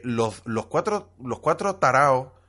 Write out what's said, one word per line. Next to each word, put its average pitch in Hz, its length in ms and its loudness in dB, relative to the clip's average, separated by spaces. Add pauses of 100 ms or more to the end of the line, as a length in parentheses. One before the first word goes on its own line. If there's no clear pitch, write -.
los, 113 400 -2
los 110 220 -4
cuatro, 208 440 -4 (100)
los 120 180 -8
cuatro 190 360 -2
taraos 135 540 2 (180)